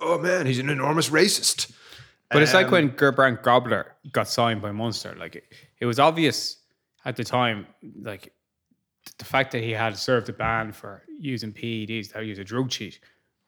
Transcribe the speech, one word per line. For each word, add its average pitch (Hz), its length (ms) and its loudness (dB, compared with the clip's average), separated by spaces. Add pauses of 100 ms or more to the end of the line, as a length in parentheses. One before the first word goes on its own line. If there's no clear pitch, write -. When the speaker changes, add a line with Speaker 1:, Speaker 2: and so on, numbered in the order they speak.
Speaker 1:
"Oh 160 180 0
man, 175 280 0
he's 127 120 0
an 135 120 -4
enormous 147 400 0
racist." - 600 2 (580)
Speaker 2:
But 147 120 6
it's 151 120 4
like 185 120 6
Speaker 1:
Um, 190 60 2
Speaker 2:
when 156 180 4
Gerbrand 131 520 2
Grobler 120 420 2 (260)
got 117 160 0
signed 117 340 0
by 104 120 -6
Munster. 104 440 -6
Like, 85 200 -14
it, - 160 -20 (260)
it 123 80 -2
was 117 140 2
obvious 160 560 2 (480)
at 127 100 -6
the - 80 -6
time, 120 440 0 (340)
like, 101 220 -12
th-, - 960 -20
the - 60 -18
fact 135 280 0
that 120 100 -4
he 113 80 -4
had 110 260 -2
served 120 340 0
a - 20 -8
ban 110 400 -4
for 98 320 -18 (120)
using 117 360 -8
P 113 300 -8
E 107 40 -8
Ds, 107 220 -8
that 110 160 -10
he 110 60 -8
was 98 100 -10
a 98 40 -12
drug 120 260 -4
cheat, 101 280 -10 (500)